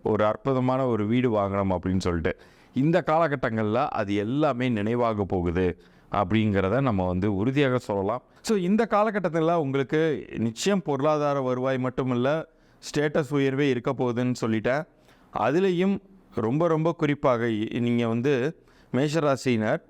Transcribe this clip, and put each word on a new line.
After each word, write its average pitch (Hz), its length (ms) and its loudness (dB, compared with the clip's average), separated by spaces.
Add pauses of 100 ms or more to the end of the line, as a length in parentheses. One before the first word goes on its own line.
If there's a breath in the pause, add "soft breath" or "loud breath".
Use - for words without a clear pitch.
ஒரு 107 220 2
அற்புதமான 127 600 0
ஒரு 107 220 0
வீடு 123 240 2
வாங்கணும் 98 460 0
அப்படின்னு 92 220 0
சொல்லிட்டு. 87 380 -2 (360 loud breath)
இந்த 160 340 2
காலகட்டங்கள்ல 131 800 0
அது 101 280 -2
எல்லாமே 127 540 0
நினைவாக 110 540 0
போகுது 90 580 0 (300 soft breath)
அப்படிங்கிறத 104 720 2
நம்ம 98 260 0
வந்து 92 280 0
உறுதியாக 127 420 0
சொல்லலாம். 104 440 -4 (200 soft breath)
So, 220 160 0
இந்த 202 320 0
காலகட்டத்துல 175 640 0
உங்களுக்கு 139 840 -2
நிச்சயம் 143 440 0
பொருளாதார 143 600 0
வருவாய் 127 360 0
மட்டும் 127 340 -2
இல்ல, 135 360 0 (320 soft breath)
ஸ்டேட்டஸ் 147 540 -2
உயர்வே 139 360 2
இருக்க 127 240 0
போகுதுன்னு 123 480 0
சொல்லிட்டேன். 120 460 -2 (460 soft breath)
அதுலேயும் 180 640 2 (360)
ரொம்ப, 135 320 0
ரொம்ப 160 260 2
குறிப்பாக 143 520 0
இ-, 113 340 -2
நீங்க 120 280 0
வந்து 123 480 0 (380 soft breath)
மேஷராசியினர், 135 960 0